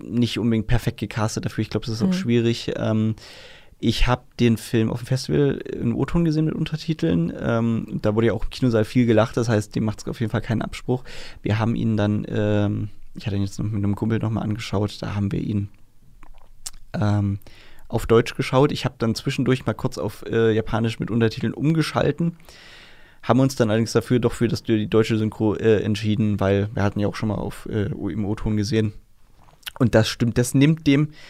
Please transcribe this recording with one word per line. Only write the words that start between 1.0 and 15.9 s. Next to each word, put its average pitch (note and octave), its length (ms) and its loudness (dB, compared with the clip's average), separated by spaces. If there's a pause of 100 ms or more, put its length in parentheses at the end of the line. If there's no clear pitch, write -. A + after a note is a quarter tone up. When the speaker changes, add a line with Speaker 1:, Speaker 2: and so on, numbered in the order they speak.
Speaker 1:
gecastet G#2+ 420 -2
dafür. - 200 -4
Ich - 60 -6
glaub, G#2+ 140 -2
das A2+ 120 -6
ist A2+ 60 -4
auch F#3+ 60 4
Speaker 2:
Mhm. F#3 60 2
Speaker 1:
schwierig. A#2 640 0
Ähm, A2 380 0 (640)
ich - 260 2
hab - 300 -2
den A#2+ 180 4
Film A2+ 340 0
auf A#2 120 -4
dem A#2+ 60 -10
Festival C#3+ 500 0
in - 340 -4
O-Ton C#3 320 0
gesehen D#3 220 2
mit D#3 100 -2
Untertiteln. E3 800 -2
Ähm, A#2 640 -2
da G#2 140 2
wurde A2+ 120 4
ja G2+ 60 2
auch G#2 120 -4
im - 40 -2
Kinosaal A2+ 360 2
viel B2 200 2
gelacht, A2 300 4
das A#2+ 140 0
heißt, G#2+ 260 0
dem A#2 80 0
macht's G#2+ 240 -4
auf - 140 -6
jeden A2 100 -2
Fall A2+ 100 0
keinen A2 200 -2
Abspruch. - 420 -4 (380)
Wir G#2 180 0
haben A#2 160 0
ihn A2+ 220 0
dann, G#2 320 0
ähm, G#2 580 0 (280)
ich - 120 -12
hatte G2+ 80 -2
ihn G2+ 80 0
jetzt G2 160 -6
noch - 60 -4
mit G#2+ 180 -2
einem G2+ 140 0
Kumpel A2 220 0
noch G#2+ 120 -2
mal A2 100 -2
angeschaut, G#2 600 -4
da - 140 -6
haben G2+ 180 -2
wir E2+ 80 -2
ihn, G2+ 260 -2 (1300)